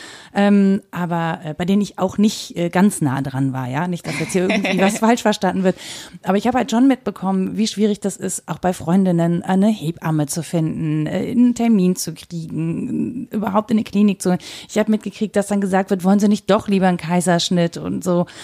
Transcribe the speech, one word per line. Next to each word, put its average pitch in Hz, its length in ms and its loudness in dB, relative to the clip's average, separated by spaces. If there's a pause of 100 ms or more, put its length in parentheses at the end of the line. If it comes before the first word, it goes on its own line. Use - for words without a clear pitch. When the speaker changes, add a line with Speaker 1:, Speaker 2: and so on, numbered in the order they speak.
(340)
Speaker 1:
Ähm, 202 560 4
aber, 170 540 -4
äh, 151 100 -6
bei 175 120 -6
denen 196 180 2
ich - 160 -8
auch 185 180 -2
nicht, - 400 0
äh, 175 120 -2
ganz 190 320 2
nah 135 200 0
dran 135 320 -2
war, 131 140 -6
ja. 143 200 -4
Nicht, 175 200 -6
dass 156 120 -4
jetzt 160 120 -6
hier 185 180 0
irgendwie 190 320 0
Speaker 2:
<laughs> - 0 -
Speaker 1:
was 208 160 2
falsch 226 240 2
verstanden 190 420 0
wird. 180 120 2 (480)
Aber 190 120 0
ich 196 120 0
hab 254 80 2
halt 262 160 -2
schon 240 160 4
mitbekommen, 190 680 -2
wie 214 100 0
schwierig 208 320 0
das 190 180 -4
ist, - 300 -8
auch 160 100 -6
bei 185 160 -2
Freundinnen 170 680 2
eine 190 240 2
Hebamme 160 580 -2
zu 165 160 -6
finden, 156 640 -2
äh, 175 240 -4
einen 247 240 4
Termin 208 420 2
zu 160 200 -8
kriegen, - 1120 -6
überhaupt 208 420 -2
in 220 80 2
eine 214 60 0
Klinik - 160 -2 (220)
zu 185 80 0
gehen. 180 100 0 (300)
Ich - 80 -8
hab 214 100 0
mitgekriegt, 214 480 -4
dass 202 120 0
dann 202 120 -2
gesagt 190 300 0
wird, 185 160 0
„Wollen 196 160 6
Sie 208 80 4
nicht 208 200 0
doch 214 200 2
lieber 190 180 4
einen 180 80 2
Kaiserschnitt?“ 170 800 0
und 180 260 -6
so. 175 260 0 (160)